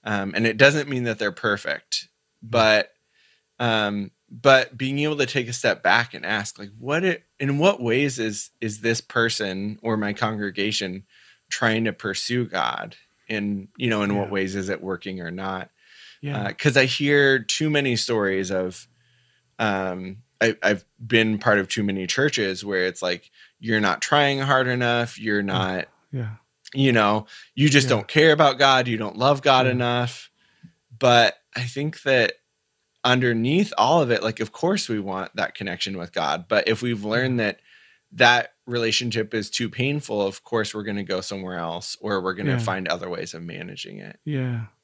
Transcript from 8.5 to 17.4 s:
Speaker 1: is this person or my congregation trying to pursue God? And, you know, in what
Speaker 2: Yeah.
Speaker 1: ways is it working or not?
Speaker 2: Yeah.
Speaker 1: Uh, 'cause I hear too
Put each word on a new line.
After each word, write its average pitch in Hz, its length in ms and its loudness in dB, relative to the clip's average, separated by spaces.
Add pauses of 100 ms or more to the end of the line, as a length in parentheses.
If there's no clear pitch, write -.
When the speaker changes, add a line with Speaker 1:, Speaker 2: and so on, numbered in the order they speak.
Speaker 1:
is 107 200 -6
this 113 200 0
person 104 840 -2
or 113 140 -2
my 104 160 -2
congregation 101 920 -4 (460)
trying 113 340 0
to 107 80 0
pursue 113 540 -4
God? 87 500 -4 (320)
And, 101 480 -4
you 123 120 -2
know, 107 140 0
in 101 140 0
what 101 120 -2
Speaker 2:
Yeah. 98 40 -6
Speaker 1:
ways 95 240 -2
is 95 120 -6
it 95 140 -6
working 95 380 -8
or 85 100 -10
not? 95 400 -8 (500)
Speaker 2:
Yeah. 139 260 -6
Speaker 1:
Uh, 98 60 -6
'cause 135 240 0
I 131 100 6
hear 139 520 2
too 151 320 -2